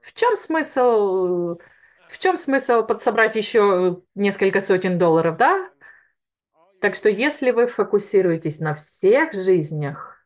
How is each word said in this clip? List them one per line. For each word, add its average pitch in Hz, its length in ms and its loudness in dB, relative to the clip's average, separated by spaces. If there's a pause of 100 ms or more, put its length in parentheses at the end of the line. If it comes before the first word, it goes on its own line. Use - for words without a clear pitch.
В - 100 -20
чем 453 240 0
смысл, 196 1200 0 (520)
в - 100 -20
чем 370 180 0
смысл 254 500 0
подсобрать 220 500 0
еще 196 680 0 (120)
несколько 196 460 0
сотен 185 380 0
долларов, 165 400 2
да? 370 320 2 (1080)
Так 202 160 -2
что - 140 0
если 254 420 0
вы 233 140 2
фокусируетесь 190 960 -2
на 156 140 -4
всех 262 600 0
жизнях 160 920 -4